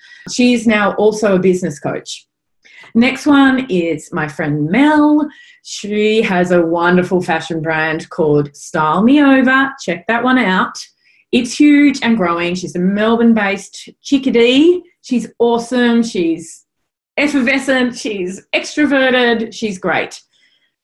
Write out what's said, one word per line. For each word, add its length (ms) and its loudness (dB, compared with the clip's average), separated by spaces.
she's 360 0
now 280 2
also 400 2
a 40 2
business 400 0
coach. 480 -10
Next 320 0
one 420 4
is 420 -4
my 160 -4
friend 420 -4
Mel. 600 2
She 600 -2
has 280 0
a 140 4
wonderful 560 0
fashion 400 -4
brand 480 -4
called 460 0
Style 480 -2
Me 200 4
Over. 560 2
Check 280 -8
that 160 -2
one 160 2
out. 360 -2
It's 280 -2
huge 420 4
and 160 0
growing. 380 -2
She's 200 -8
a 40 -4
Melbourne-based 1120 0
chickadee. 800 2
She's 240 -4
awesome. 640 0
She's 640 -6
effervescent. 760 0
She's 460 -8
extroverted. 1000 0
She's 240 -6
great. 440 -4